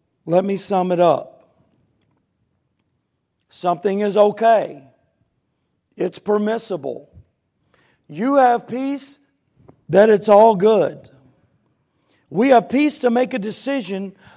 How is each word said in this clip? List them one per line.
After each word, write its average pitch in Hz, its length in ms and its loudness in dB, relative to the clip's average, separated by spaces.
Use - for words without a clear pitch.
let 175 180 0
me 196 140 -4
sum 185 340 -4
it 175 80 -2
up. - 500 -2
Something 180 520 -4
is 208 160 -2
okay. 208 680 2
It's 175 240 -8
permissible. 208 920 -6
You 226 280 -4
have 240 320 2
peace 269 520 -10
that 196 200 4
it's 208 200 0
all 214 260 6
good. 180 540 0
We 220 200 0
have 233 200 4
peace - 300 0
to 247 100 0
make 247 240 -2
a 254 60 -4
decision 196 760 -8